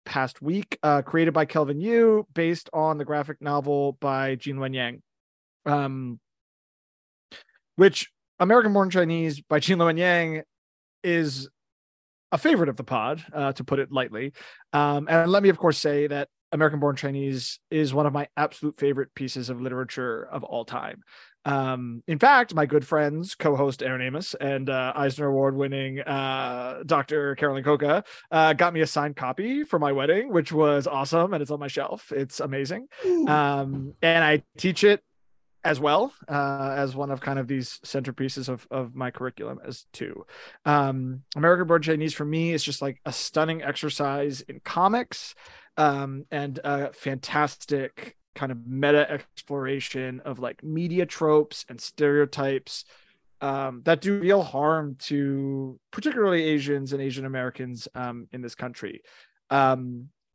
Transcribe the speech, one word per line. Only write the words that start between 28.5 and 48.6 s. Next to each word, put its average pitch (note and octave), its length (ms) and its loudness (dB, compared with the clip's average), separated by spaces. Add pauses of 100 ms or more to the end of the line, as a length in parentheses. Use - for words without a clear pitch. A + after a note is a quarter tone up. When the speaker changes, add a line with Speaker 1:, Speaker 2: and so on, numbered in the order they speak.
Speaker 1:
got E3+ 220 4
me D#3+ 80 2
a D3+ 60 2
signed D3 280 -2
copy A3 480 -4
for F#3 160 -2
my C#3+ 140 0
wedding, F3+ 400 2
which E3 180 2
was D3 360 4
awesome, E3 460 0
and D3+ 80 0
it's C#3 100 -6
on D3 80 -4
my C#3+ 100 -8
shelf. - 420 -6
It's C#3 300 -4
amazing. C#3 480 -6 (160)
Speaker 2:
Ooh. E4+ 220 2
Speaker 1:
Um, C#3 720 0
and E3 240 6
I D3+ 180 4 (140)
teach F#3 260 0
it G#3 180 6 (640)
as D3+ 160 0
well, D#3 340 2 (160)
uh, C#3 480 -2
as C3+ 180 -2
one C#3 160 -6
of C3 100 -8
kind C#3 180 -2
of B2 80 -4
these C3 380 -6
centerpieces C3 640 -6
of, B2 200 -8
of B2+ 260 -6
my B2+ 160 -6
curriculum B2 540 -10
as - 280 -14
too. - 320 -12 (400)
Um, C3+ 580 0 (120)
American E3+ 320 4
Born E3 140 4
Chinese D#3 320 -2
for D3+ 120 -6
me E3 280 -2
is D3+ 100 -2
just, C#3+ 180 -6
like, C#3 240 -6
a C#3+ 80 -6
stunning D#3+ 500 -2
exercise C#3+ 800 -4
in - 240 -16
comics, G#3 680 0 (440)
um, C#3 520 0
and C#3+ 340 -6
a C#3+ 280 -4
fantastic - 1200 -4 (180)
kind C3 180 -6
of A#2 160 -12